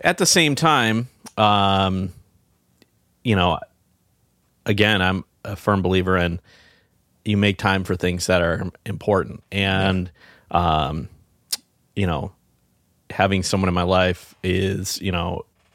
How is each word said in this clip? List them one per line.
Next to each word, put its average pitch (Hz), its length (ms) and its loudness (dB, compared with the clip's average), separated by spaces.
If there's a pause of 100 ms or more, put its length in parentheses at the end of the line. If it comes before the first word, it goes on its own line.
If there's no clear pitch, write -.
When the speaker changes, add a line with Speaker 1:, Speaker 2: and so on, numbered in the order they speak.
Speaker 1:
At 180 140 2
the 185 80 0
same 156 300 4
time, 123 520 2 (300)
um, 98 720 2 (1120)
you 110 140 2
know, 90 240 2 (1080)
again, 104 340 2
I'm 92 240 0 (220)
a 104 100 -10
firm 98 260 0
believer 92 340 2
in 87 240 0 (840)
you 107 100 0
make 101 220 2
time 98 260 0
for 95 120 -2
things 90 300 -4
that 90 160 2
are 85 280 -2 (140)
important, 95 580 -4 (100)
and, 95 580 0 (400)
Speaker 2:
Yeah. 80 360 0
Speaker 1:
um, 78 220 -8 (880)
you 98 100 0
know, 85 260 -4 (800)
having 95 320 0
someone 95 260 0
in 87 60 0
my 90 80 0
life 92 600 0
is, 95 580 -2
you 95 120 -4
know, 87 320 -6 (300)